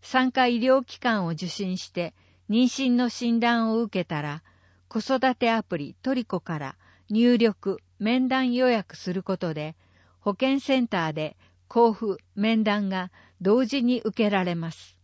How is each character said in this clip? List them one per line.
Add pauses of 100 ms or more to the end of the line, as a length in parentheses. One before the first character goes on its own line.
産
科
医
療
機
関
を
受
診
し
て (340)
妊
娠
の
診
断
を
受
け
た
ら、 (460)
子
育
て
ア
プ
リ
ト
リ
コ
か
ら (320)
入
力、 (200)
面
談
予
約
す
る
こ
と
で、 (420)
保
健
セ
ン
タ
ー
で (360)
交
付、 (120)
面
談
が (280)
同
時
に
受
け
ら
れ
ま
す。